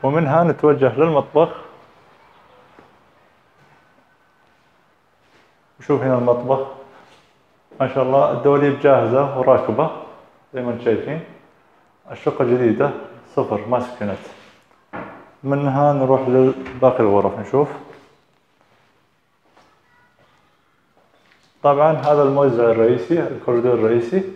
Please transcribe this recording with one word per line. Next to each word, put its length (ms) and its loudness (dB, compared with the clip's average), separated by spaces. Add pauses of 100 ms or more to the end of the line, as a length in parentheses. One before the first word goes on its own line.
ومنها 420 2
نتوجه 540 2
للمطبخ. 500 2 (4000)
نشوف 220 -2
هنا 160 0
المطبخ. 480 0 (1120)
ما 140 -2
شاء 100 0
الله 280 2
الدواليب 480 2
جاهزة 580 2
وراكبة 520 0 (640)
زي 80 -8
ما 80 -6
انتم 140 -10
شايفين. 360 -2 (880)
الشقة 340 -4
جديدة 460 2 (440)
صفر 320 -4
ما 140 -2
سكنت. 380 -8 (1300)
منها 480 0
نروح 360 0
لباقي 720 2
الغرف 380 2
نشوف. 300 -2 (4000)
طبعًا 300 2
هذا 300 0
الموزع 420 2
الرئيسي، 560 0
الكوريدور 540 -2
الرئيسي. 500 0 (120)